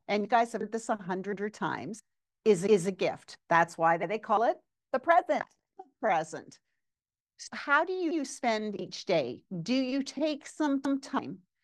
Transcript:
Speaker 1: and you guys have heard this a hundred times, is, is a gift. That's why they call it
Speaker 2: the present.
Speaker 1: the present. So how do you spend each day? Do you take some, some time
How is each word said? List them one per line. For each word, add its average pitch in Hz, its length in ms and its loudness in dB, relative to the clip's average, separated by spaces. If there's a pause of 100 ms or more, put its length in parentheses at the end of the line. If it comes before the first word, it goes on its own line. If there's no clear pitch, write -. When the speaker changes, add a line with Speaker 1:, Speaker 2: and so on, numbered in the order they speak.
Speaker 1:
and 208 140 0
you 208 60 -4
guys 233 240 2
have 208 80 -4
heard 214 120 -6
this 226 160 -6
a 226 80 -2
hundred 196 580 -6
times, 143 480 -6 (420)
is, 190 200 6
is 202 220 6
a 202 60 0
gift. - 440 -4 (120)
That's 165 280 4
why 165 200 4
they 180 220 -2
call 220 260 2
it 302 120 2 (360)
Speaker 2:
the 262 60 2
present. 330 460 2 (340)
Speaker 1:
the 381 60 -16 (160)
present. 160 580 -2 (800)
So - 140 -14
how 285 320 0
do 370 80 -4
you 339 320 -2
spend 214 560 -4
each - 240 -10
day? 143 360 0 (220)
Do 220 120 -2
you 262 280 0
take 294 440 -4
some, 277 360 -2
some 277 180 -2
time 190 380 -8 (260)